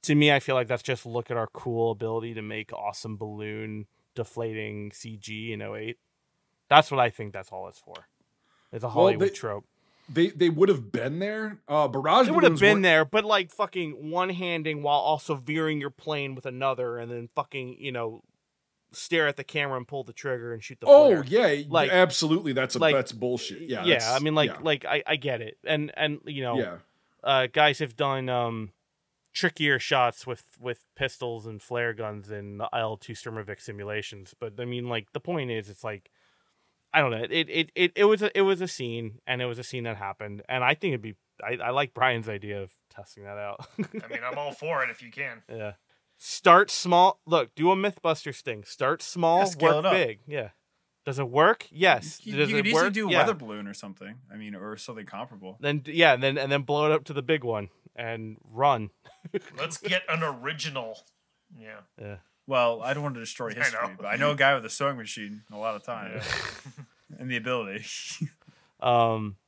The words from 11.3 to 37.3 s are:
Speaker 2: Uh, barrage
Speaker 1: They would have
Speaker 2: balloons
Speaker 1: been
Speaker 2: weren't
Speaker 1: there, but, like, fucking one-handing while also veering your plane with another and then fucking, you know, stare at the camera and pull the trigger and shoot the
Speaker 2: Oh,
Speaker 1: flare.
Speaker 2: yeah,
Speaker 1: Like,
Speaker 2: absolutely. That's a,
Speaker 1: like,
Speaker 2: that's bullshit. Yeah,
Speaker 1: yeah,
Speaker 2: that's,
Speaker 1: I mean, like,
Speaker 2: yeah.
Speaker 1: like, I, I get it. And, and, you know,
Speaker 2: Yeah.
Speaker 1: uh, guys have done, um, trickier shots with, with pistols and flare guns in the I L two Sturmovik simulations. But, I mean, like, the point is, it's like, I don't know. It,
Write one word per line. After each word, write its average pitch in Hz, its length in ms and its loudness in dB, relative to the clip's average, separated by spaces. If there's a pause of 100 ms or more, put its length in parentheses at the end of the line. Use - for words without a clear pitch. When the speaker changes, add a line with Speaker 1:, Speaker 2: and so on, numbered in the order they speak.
Speaker 2:
Uh, 147 200 2
barrage 151 400 4
Speaker 1:
They 294 60 2
would 330 100 6
have 233 100 10
Speaker 2:
balloons 147 60 -2
Speaker 1:
been 202 140 10
Speaker 2:
weren't 202 100 4
Speaker 1:
there, 160 220 6
but, 214 200 0
like, 202 260 2
fucking 156 600 -4
one-handing 175 720 -2
while 143 160 4
also 151 360 0
veering 151 440 -2
your 139 120 -6
plane 143 440 -6
with 127 120 -12
another 127 500 -2
and 117 140 -8
then 120 240 -10
fucking, 131 440 -6
you 135 120 -8
know, 113 320 -6 (680)
stare 160 360 0
at 143 100 -2
the 139 60 -10
camera 139 340 -4
and 123 100 -8
pull 135 160 -8
the 113 100 -14
trigger 120 400 -6
and 110 100 -12
shoot - 160 -16
the - 80 -2
Speaker 2:
Oh, 277 360 12
Speaker 1:
flare. - 40 -6
Speaker 2:
yeah, 156 400 4
Speaker 1:
Like, 147 240 4
Speaker 2:
absolutely. 165 600 4
That's 131 220 -2
a, 131 40 -2
Speaker 1:
like, 160 160 6
Speaker 2:
that's 127 160 0
bullshit. 120 500 -6
Yeah, 113 240 -6
Speaker 1:
yeah, 170 140 6
Speaker 2:
that's, 110 80 -2
Speaker 1:
I 131 120 2
mean, 156 160 0
like, 151 160 4
Speaker 2:
yeah. - 100 -10
Speaker 1:
like, 147 240 0
I, 147 200 -2
I 156 120 0
get 127 240 -4
it. 110 220 -14
And, 151 320 -2
and, 147 300 -2
you 143 180 -8
know, 123 160 0
Speaker 2:
Yeah. 90 180 -6 (460)
Speaker 1:
uh, 131 280 2
guys 151 280 4
have 131 160 -6
done, 135 340 -2
um, 113 420 -2 (640)
trickier 151 420 0
shots 123 480 0
with, 123 180 -10 (160)
with 123 240 -8 (120)
pistols 120 500 -8
and 107 160 -12
flare 120 320 -4
guns 104 380 -10
in 101 260 -12
the 104 160 -6
I 117 60 -2
L 110 180 -4
two - 160 -16
Sturmovik 107 480 -12
simulations. 104 800 -10
But, 110 200 -10
I 123 60 -8
mean, 123 240 -8
like, 113 220 -6
the 143 80 -8
point 147 320 -6
is, 107 180 -6
it's - 140 -18
like, 104 260 -10 (840)
I 156 80 6
don't 131 100 0
know. 113 180 -6
It, 160 200 -2